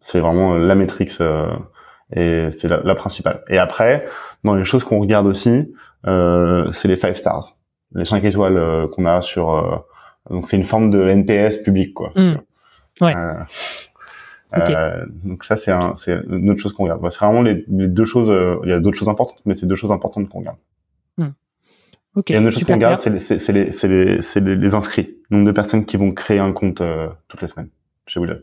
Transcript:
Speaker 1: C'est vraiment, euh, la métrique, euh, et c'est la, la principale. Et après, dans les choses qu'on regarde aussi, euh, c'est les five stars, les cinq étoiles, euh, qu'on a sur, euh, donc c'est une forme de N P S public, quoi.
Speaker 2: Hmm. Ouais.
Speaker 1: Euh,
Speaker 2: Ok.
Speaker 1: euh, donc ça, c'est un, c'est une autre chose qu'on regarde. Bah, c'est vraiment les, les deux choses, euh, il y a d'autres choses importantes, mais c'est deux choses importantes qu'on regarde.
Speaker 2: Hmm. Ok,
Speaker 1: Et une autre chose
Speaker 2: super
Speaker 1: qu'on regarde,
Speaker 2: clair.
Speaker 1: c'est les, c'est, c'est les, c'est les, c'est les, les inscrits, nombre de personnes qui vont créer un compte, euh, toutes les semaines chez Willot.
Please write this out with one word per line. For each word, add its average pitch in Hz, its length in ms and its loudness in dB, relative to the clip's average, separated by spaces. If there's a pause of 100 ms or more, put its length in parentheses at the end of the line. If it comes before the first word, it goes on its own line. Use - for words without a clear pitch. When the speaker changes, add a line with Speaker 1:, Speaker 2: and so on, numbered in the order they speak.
Speaker 1:
C'est - 180 -4
vraiment, 87 360 2
euh, 85 40 2
la 87 160 4
métrique, 95 460 0
euh, 78 260 0 (640)
et 82 380 0
c'est 80 160 -8
la, 82 160 0
la - 140 0
principale. - 520 -6
Et 95 100 2
après, 113 460 2 (380)
dans 104 140 2
les 95 80 0
choses 127 180 0
qu'on 107 160 0
regarde 101 300 2
aussi, 120 440 2 (360)
euh, 87 640 2
c'est - 160 -2
les 92 80 4
five 90 180 -2
stars, - 420 -4 (380)
les 87 100 -4
cinq 101 200 0
étoiles, 98 320 2
euh, 80 320 0
qu'on 90 180 -2
a 87 140 2
sur, 82 320 -2
euh, 80 240 -2 (540)
donc 90 180 -6
c'est - 80 0
une 95 80 2
forme 110 260 2
de 101 160 4
N 98 180 4
P 104 100 2
S 107 240 2
public, 95 360 0
quoi. - 220 -10
Speaker 2:
Hmm. 180 220 2 (640)
Ouais. 165 140 2
Speaker 1:
Euh, 85 200 -4 (1200)
Speaker 2:
Ok. 85 140 2
Speaker 1:
euh, 80 380 -2 (180)
donc 92 200 -10
ça, 110 120 0
c'est - 140 -4
un, 87 260 0
c'est - 180 -4 (140)
une 92 220 0
autre 98 100 2
chose 101 140 -6
qu'on - 80 -4
regarde. 82 180 -2
Bah, 87 100 -4
c'est - 140 -4
vraiment 110 160 4
les, 110 280 2
les 95 200 0
deux 92 160 2
choses, 117 260 0
euh, 90 340 2
il 87 40 -4
y 90 60 0
a 87 60 2
d'autres 98 180 0
choses 101 100 -2
importantes, - 380 -4
mais 98 80 0
c'est - 100 -8
deux 92 120 0
choses 101 160 -2
importantes 98 360 -4
qu'on 92 120 -14
regarde. - 180 -14 (580)
Speaker 2:
Hmm. 160 120 -2 (880)
Ok, 202 140 -2
Speaker 1:
Et - 40 0
une 107 60 4
autre 113 100 4
chose 113 80 -2
Speaker 2:
super - 160 2
Speaker 1:
qu'on - 60 2
regarde, 170 200 4
Speaker 2:
clair. - 20 -12
Speaker 1:
c'est - 60 0
les, 101 100 0
c'est, - 200 -2
c'est - 160 -2
les, 95 180 2
c'est 98 160 -2
les, 92 320 4
c'est 92 200 -2
les, 95 140 2
les 98 200 2
inscrits, - 420 -2 (140)
nombre 101 160 4
de 104 60 4
personnes 104 340 0
qui - 100 -4
vont 98 160 2
créer 98 260 -2
un 98 140 0
compte, 92 300 -2
euh, 80 260 -4 (200)
toutes - 120 -18
les 87 80 -8
semaines 78 220 -14 (360)
chez - 140 -6
Willot. 85 220 -4